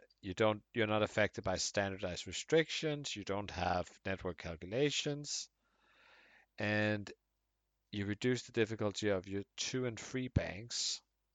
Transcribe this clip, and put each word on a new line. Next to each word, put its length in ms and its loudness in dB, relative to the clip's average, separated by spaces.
you 140 -6
don't, 280 4
you're 120 2
not 160 2
affected 420 2
by 120 2
standardized 720 -2
restrictions. 880 0
You 80 -6
don't 280 -2
have 360 0
network 320 -4
calculations. 1120 0
And 520 2
you 120 -2
reduce 380 2
the 100 -18
difficulty 560 2
of 180 2
your 180 -4
two 300 -2
and 120 -4
three 300 -4
banks. 720 -4